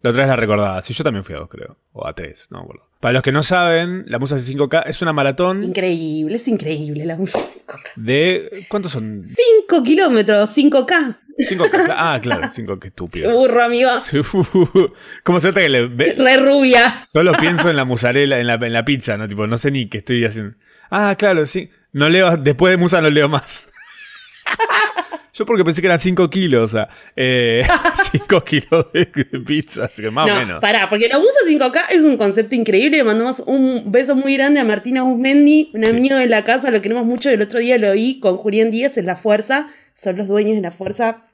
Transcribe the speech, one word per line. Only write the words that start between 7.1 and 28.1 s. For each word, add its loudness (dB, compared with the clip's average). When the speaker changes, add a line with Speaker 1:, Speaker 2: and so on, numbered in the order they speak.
Speaker 2:
musa -6
cinco -12
K. -20
Speaker 1:
de, -2
¿cuántos -6
son? -10
Speaker 2:
Cinco 2
kilómetros, 2
cinco 2
K. -2
Speaker 1:
Cinco -2
K, 2
ah, -2
claro, -6
cinco, -10
qué -18
estúpido. -6
Speaker 2:
Qué 0
burro, 4
amigo. 0
Speaker 1:
Sí, -4
<laughs> -2
¿cómo 2
se 0
nota 2
que 2
le 2
ve? -2
Speaker 2:
Re 4
rubia. 4
Speaker 1:
Solo 2
pienso 0
en 0
la 0
mozzarella, 0
en -2
la, 0
en -4
la 0
pizza, -4
¿no? -8
Tipo, -4
no -2
sé -2
ni -4
qué -10
estoy -2
haciendo. -8
Ah, 0
claro, 2
sí. -10
No 2
leo, 4
después 2
de 4
musa 2
no 4
leo 4
más. -6
<laughs> -20
Yo -6
porque 2
pensé 0
que 0
eran 2
cinco 2
kilos, 0
o -4
sea, -2
eh, 0
<laughs> -2